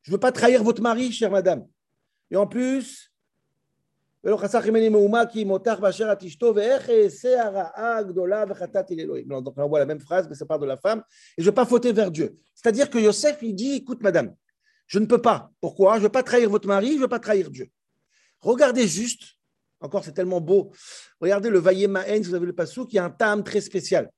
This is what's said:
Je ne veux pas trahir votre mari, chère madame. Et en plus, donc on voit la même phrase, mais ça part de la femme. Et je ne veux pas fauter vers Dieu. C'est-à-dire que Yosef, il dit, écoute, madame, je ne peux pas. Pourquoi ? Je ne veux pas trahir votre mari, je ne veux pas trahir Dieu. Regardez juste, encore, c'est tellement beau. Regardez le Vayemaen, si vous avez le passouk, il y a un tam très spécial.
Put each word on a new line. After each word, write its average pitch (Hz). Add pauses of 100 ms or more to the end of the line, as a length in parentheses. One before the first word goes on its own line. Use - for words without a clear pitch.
Je -
ne 180
veux 196
pas 254
trahir 247
votre 233
mari, 233
chère 214
madame. 180 (640)
Et 170
en 202
plus, 254 (1120)
donc 202
on 202 (4000)
voit 151
la 143
même 151
phrase, 175
mais 151
ça 147
part 151
de 143
la 135
femme. 214 (360)
Et -
je 165
ne 202
veux 202
pas 247
fauter 240
vers 196
Dieu. 151 (160)
C'est-à-dire 240
que 240
Yosef, 220
il 226
dit, 262
écoute, 240
madame, 165 (520)
je 185
ne 214
peux 226
pas. 196
Pourquoi ? 190
Je 220
ne 202
veux 208
pas 202
trahir 240
votre 208
mari, 202
je 302
ne 269
veux 254
pas 240
trahir 196
Dieu. 127 (720)
Regardez 247
juste, 202 (580)
encore, 170
c'est 160
tellement 180
beau. 180 (480)
Regardez 196
le 196
Vayemaen, 196
si 175
vous 175
avez 175
le 175
passouk, 180
il 214
y -
a 175
un 170
tam 208
très 202
spécial. 175